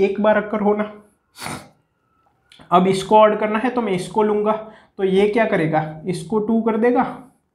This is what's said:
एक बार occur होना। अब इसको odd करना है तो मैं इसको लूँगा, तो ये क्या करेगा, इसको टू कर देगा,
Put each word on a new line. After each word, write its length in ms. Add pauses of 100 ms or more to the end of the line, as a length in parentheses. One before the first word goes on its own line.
एक 160
बार 200
occur 200
होना। 300 (1800)
अब 160
इसको 300
odd 220
करना 200
है 100
तो 120
मैं 100
इसको 320
लूँगा, 280 (460)
तो 60
ये 260
क्या 160
करेगा, 600
इसको 320
टू 220
कर 160
देगा, 280 (500)